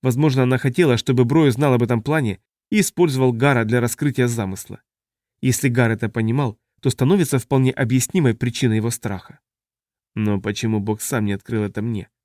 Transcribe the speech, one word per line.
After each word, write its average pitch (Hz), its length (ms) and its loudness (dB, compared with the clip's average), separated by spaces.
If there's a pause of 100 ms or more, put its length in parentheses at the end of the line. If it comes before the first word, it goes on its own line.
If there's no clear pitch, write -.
Возможно, 131 420 2
она 127 140 2
хотела, 131 380 2
чтобы 123 300 2
Брой 147 260 4
знал 135 220 2
об 120 100 2
этом 117 180 0
плане 131 380 -2 (320)
и 214 80 2
использовал 131 540 2
Гара 120 320 2
для 117 160 0
раскрытия 127 460 -2
замысла. 104 540 -8 (600)
Если 131 260 0
Гар 120 240 2
это 110 160 -4
понимал, 113 500 -2 (240)
то 135 80 0
становится 147 480 2
вполне 131 340 0
объяснимой 127 640 0
причиной 120 440 -2
его 110 140 -2
страха. - 480 -10 (760)
"Но 104 240 0
почему 107 400 -2
Бог 104 220 -4
сам 110 240 -4
не 101 80 -2
открыл 107 300 -6
это 104 180 -6
мне?" 110 280 -8 (160)